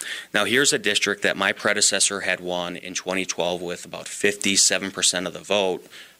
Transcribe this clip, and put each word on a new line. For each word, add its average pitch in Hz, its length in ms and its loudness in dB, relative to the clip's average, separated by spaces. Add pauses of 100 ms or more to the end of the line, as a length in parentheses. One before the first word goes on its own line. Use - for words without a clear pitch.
(340)
now 104 100 4
here's 131 280 4
a 135 60 2
district 101 440 0
that 98 140 2
my 98 140 2
predecessor 101 680 2
had 90 200 -2
won 90 360 -4
in 90 160 -10
twenty 92 320 -2
twelve 87 380 -2
with 87 240 -8
about 87 200 -12
fifty-seven 98 840 2
percent 90 360 0
of 85 60 -6
the 85 80 -14
vote. 95 460 0 (340)